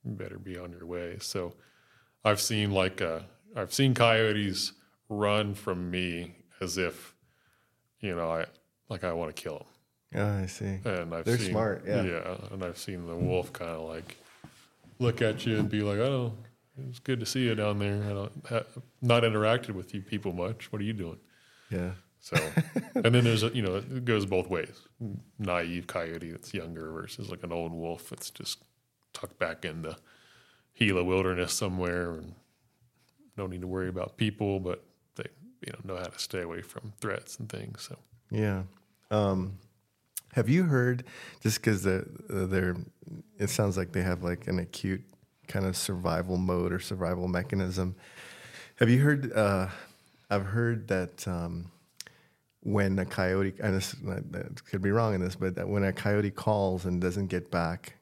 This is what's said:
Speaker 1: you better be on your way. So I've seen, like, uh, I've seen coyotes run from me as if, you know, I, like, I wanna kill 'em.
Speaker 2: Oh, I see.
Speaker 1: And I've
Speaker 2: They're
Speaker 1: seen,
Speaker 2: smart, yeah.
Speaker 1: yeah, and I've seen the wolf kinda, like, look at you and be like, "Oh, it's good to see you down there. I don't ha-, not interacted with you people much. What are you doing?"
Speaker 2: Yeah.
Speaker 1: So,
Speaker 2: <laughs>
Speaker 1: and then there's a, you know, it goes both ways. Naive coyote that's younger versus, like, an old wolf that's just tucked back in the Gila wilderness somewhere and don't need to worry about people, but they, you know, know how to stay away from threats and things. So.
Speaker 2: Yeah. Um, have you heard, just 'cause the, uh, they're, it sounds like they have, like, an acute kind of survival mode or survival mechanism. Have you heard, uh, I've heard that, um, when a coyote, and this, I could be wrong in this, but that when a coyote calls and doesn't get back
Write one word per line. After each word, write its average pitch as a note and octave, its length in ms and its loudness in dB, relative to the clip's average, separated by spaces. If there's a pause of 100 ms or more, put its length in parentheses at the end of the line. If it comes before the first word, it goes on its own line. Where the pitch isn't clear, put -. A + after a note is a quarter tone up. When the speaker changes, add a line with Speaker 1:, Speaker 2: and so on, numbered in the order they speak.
Speaker 1:
you B2 80 -6
better G2 260 -8
be F#2+ 200 -10
on F2+ 160 -10
your E2+ 120 -16
way. F2 340 -6
So F2 360 -4 (680)
I've G#2 160 6
seen, G#2 320 2
like, F#2+ 300 2
uh, E2 200 0 (340)
I've G2 180 -4
seen C3+ 200 6
coyotes A2 760 4 (380)
run G#2 440 2
from F2+ 380 -4
me F2 440 -4 (260)
as F2+ 160 -4
if, F2 360 -2 (880)
you F#2+ 160 -2
know, E2+ 160 0
I, E2 140 0 (420)
like, G2 160 -6
I F2+ 100 0
wanna E2 200 -4
kill D#2 240 -8 (560)
'em. - 80 -4
Speaker 2:
Oh, G2+ 220 2
I - 20 -2
see. F#2+ 400 -4
Speaker 1:
And F2 280 -4
I've E2 120 -4
Speaker 2:
They're A#2+ 120 4
Speaker 1:
seen, G#2 140 0
Speaker 2:
smart, G#2+ 340 0
yeah. G2+ 180 2
Speaker 1:
yeah, F2+ 340 -4 (140)
and F#2+ 120 -6
I've F2 140 -6
seen F2+ 300 -8
the E2+ 80 -6
wolf F2+ 360 0
kinda, E2 280 -6
like, D#2+ 380 -10 (840)
look A#2+ 220 4
at G#2+ 240 2
you A2 140 4
and G#2 100 4
be G#2 120 2
like, G2+ 180 2
"Oh, B2 380 0 (500)
it's B2 120 -12
good B2+ 200 0
to A2+ 60 -4
see C3 180 0
you A#2 120 4
down G#2 240 2
there. G2+ 240 0
I G#2 100 -2
don't G2+ 340 -6
ha-, A#2 340 -4 (200)
not A#2+ 220 8
interacted A2+ 480 4
with F#2 220 -8
you G2+ 80 -6
people G2 300 -4
much. F2+ 400 -4
What G#2 100 -4
are G2 40 -2
you A2+ 80 -2
doing?" E2+ 260 -6 (500)
Speaker 2:
Yeah. F2+ 240 -2 (280)
Speaker 1:
So, - 140 -6
Speaker 2:
<laughs> - 600 0
Speaker 1:
and D#3 180 6
then B2 120 8
there's A2 180 6
a, A#2 60 2
you A#2 120 -2
know, F#2+ 140 0
it B2 300 -4
goes G#2+ 200 2
both F#2 240 2
ways. E2 380 -4 (500)
Naive F2 500 -2
coyote E2 440 -6
that's - 240 -14
younger E2 360 -6
versus, - 380 -10
like, F2+ 140 -10
an E2+ 80 -6
old E2+ 220 -2
wolf E2 360 -6
that's - 220 -10
just - 320 -10 (500)
tucked - 240 -12
back E2+ 280 -4
in E2 180 -6
the D#2 140 -8 (800)
Gila G2 280 4
wilderness F2+ 500 2
somewhere F2+ 600 -2
and E2 220 -12 (1040)
don't F#2+ 120 -4
need F2+ 120 -8
to F#2 60 -6
worry F#2 220 -2
about F2+ 280 -6
people, G#2 420 2
but F2+ 240 -4 (320)
they, - 100 -8 (400)
you - 80 -10
know, F#2+ 200 -10
know F2+ 60 -6
how F2+ 80 -6
to - 120 -12
stay - 220 -4
away E2+ 200 -6
from - 400 -12
threats - 360 -6
and A2 120 -8
things. - 340 -10
So. - 140 -14 (340)
Speaker 2:
Yeah. G2+ 320 0 (480)
Um, G2 480 2 (760)
have A2 160 2
you F3 140 6
heard, B2 420 2 (360)
just A2 200 2
'cause G2+ 220 4
the, F#2+ 240 2 (220)
uh, F#2+ 180 0
they're, F#2 280 2 (640)
it G2+ 120 0
sounds G2+ 280 4
like F2+ 140 -2
they F#2 100 0
have, F2+ 220 0
like, F2 240 -2
an F#2 120 0
acute F#2+ 440 -4 (440)
kind G2 180 0
of F#2 120 0
survival F2+ 600 0
mode F2+ 360 2
or F#2+ 60 -2
survival F2+ 480 -2
mechanism. F#2 680 0 (840)
Have A#2 120 6
you B2 100 8
heard, C#3 320 4
uh, G2+ 360 4 (600)
I've G2+ 180 2
heard A2+ 400 0
that, F#2 400 -2
um, E2+ 440 -4 (880)
when G2 360 4
a F#2 80 2
coyote, F#2+ 560 2
and G2+ 140 2
this, F#2+ 200 -2 (140)
I F#2+ 120 -4 (480)
could F#2+ 120 -2
be G2 100 2
wrong A2 220 4
in F#2 80 0
this, F2+ 140 -2
but F#2 200 -2
that F#2 140 -4
when G2+ 140 2
a F#2+ 100 2
coyote G#2 380 2
calls F#2+ 540 2
and F2+ 140 2
doesn't F#2 280 0
get F2+ 240 -2
back E2+ 500 -2